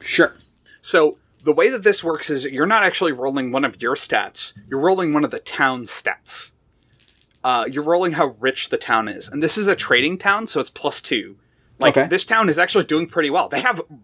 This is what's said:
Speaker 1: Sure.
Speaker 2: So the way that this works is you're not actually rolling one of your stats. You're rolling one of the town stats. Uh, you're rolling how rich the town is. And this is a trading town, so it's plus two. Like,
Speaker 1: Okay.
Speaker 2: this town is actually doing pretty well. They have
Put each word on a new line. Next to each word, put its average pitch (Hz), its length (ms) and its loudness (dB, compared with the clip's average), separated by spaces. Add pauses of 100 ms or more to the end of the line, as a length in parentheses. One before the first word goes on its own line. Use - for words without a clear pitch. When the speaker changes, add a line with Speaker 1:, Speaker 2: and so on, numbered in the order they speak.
Speaker 1:
Sure. - 340 2 (460)
Speaker 2:
So 156 360 2 (260)
the 151 100 4
way 170 160 4
that 233 140 -4
this 202 200 2
works 160 260 -4
is 139 160 -4
you're 135 200 -2
not 214 180 2
actually 175 300 2
rolling 131 380 -4
one 135 120 0
of - 180 -4
your 123 140 -2
stats. - 560 -4 (180)
You're 135 120 -4
rolling 180 320 2
one 151 100 2
of 123 80 -2
the 110 80 -6
town 131 460 -2
stats. - 680 -8 (920)
Uh, 123 280 0
you're 147 120 -4
rolling 175 280 2
how 147 280 0
rich 131 300 -2
the 123 80 -2
town 113 300 0
is. 101 220 -8
And 147 120 -6
this 165 160 2
is 208 100 0
a 185 80 4
trading 147 440 0
town, 208 260 0
so 151 140 -2
it's 127 100 -2
plus - 320 -4
two. 98 360 -6 (420)
Like, 131 180 4
Speaker 1:
Okay. 139 100 4
Speaker 2:
this 185 180 0
town 220 240 2
is 156 100 2
actually 180 240 2
doing 160 240 -2
pretty 151 240 -2
well. - 180 0
They 139 120 -2
have 240 200 0 (220)